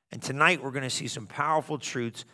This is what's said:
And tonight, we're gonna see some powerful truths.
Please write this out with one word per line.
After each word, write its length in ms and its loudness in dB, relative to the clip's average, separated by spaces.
And 80 -10
tonight, 420 4
we're 60 -4
gonna 220 -2
see 160 -4
some 180 -6
powerful 540 0
truths. 440 -4